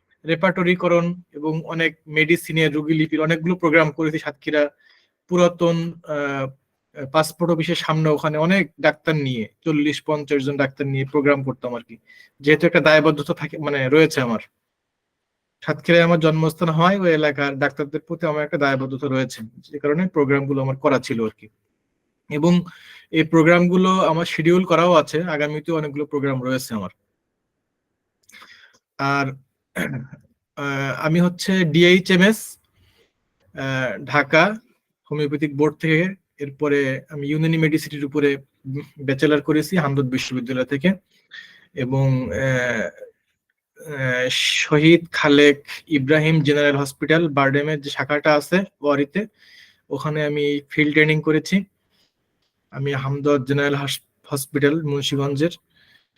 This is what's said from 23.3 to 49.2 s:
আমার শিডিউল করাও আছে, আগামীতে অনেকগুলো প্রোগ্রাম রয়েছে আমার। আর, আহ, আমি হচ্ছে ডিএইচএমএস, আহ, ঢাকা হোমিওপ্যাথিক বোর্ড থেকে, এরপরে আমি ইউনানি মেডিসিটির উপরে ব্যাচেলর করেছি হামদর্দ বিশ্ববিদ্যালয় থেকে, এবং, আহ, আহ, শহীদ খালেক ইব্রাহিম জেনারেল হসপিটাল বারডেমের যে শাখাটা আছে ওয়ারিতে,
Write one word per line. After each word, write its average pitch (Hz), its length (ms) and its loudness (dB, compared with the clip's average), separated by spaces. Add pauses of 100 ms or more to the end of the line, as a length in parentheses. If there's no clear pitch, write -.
আমার 165 260 0
শিডিউল 170 380 2
করাও 170 280 2
আছে, 156 300 2
আগামীতে 151 500 -6
অনেকগুলো 147 340 -6
প্রোগ্রাম 135 360 -4
রয়েছে 127 320 -6
আমার। 98 160 -8 (2000)
আর, 139 280 -2 (1300)
আহ, 139 440 -6
আমি 160 200 0
হচ্ছে 180 440 0
ডিএইচএমএস, 180 920 4 (960)
আহ, 131 500 -4
ঢাকা 147 500 4 (560)
হোমিওপ্যাথিক 147 460 -4
বোর্ড 147 200 0
থেকে, 170 480 0 (140)
এরপরে 139 720 -2
আমি 143 200 -10
ইউনানি 160 300 0
মেডিসিটির 156 460 -2
উপরে 143 320 0 (640)
ব্যাচেলর 143 380 0
করেছি 151 360 -2
হামদর্দ 139 340 0
বিশ্ববিদ্যালয় 127 540 -4
থেকে, 143 280 0 (800)
এবং, 131 560 -2
আহ, 123 580 -2 (1000)
আহ, 131 440 -4
শহীদ 160 840 4
খালেক 143 520 4 (220)
ইব্রাহিম 156 540 2
জেনারেল 143 360 2
হসপিটাল 147 520 0
বারডেমের 143 520 0
যে 143 100 -10
শাখাটা 147 440 0
আছে 175 300 0 (160)
ওয়ারিতে, 143 460 -2 (640)